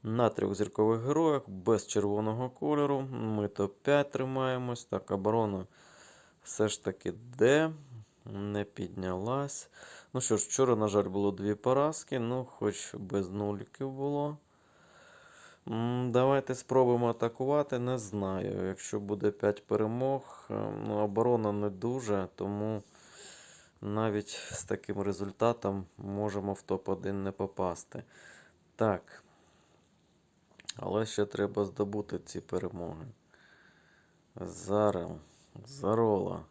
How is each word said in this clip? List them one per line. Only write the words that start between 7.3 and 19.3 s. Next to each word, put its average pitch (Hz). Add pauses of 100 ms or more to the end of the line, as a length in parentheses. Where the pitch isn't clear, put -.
де? 147 (540)
Не 104
піднялась. 95 (440)
Ну 127
що 110
ж, -
вчора, 127
на 107
жаль, 98
було 101
дві 101
поразки. 139
Ну, 120
хоч -
без 98
нуліків 104
було. 143 (1300)
М, 120
давайте 131
спробуємо 123
атакувати. 131
Не 123
знаю, 98
якщо 98
буде 101